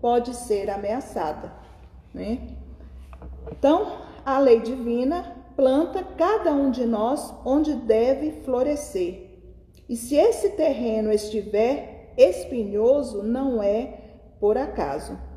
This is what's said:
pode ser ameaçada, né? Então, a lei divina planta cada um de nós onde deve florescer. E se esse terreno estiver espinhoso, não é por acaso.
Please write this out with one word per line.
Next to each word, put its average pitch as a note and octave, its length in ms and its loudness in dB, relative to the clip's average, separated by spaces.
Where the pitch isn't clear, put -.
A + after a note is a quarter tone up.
pode A#3+ 340 2
ser G#3 340 -2
ameaçada, G3+ 840 -6
né? G3+ 280 -6
Então, E4 480 0
a C4+ 120 0
lei A#3+ 220 8
divina B3+ 760 -4
planta C#4 460 2
cada F4+ 500 0
um C#4 180 2
de B3 140 -2
nós A#3 480 -2
onde D4+ 300 2
deve B3+ 720 0
florescer. B3+ 960 -2
E A#3+ 80 -4
se A#3+ 200 -2
esse G4+ 340 4
terreno A3+ 600 0
estiver G#3+ 1040 -2
espinhoso, A#3 1040 4
não A#3+ 400 0
é G#3+ 380 -2
por G#3 160 4
acaso. D#3+ 600 -4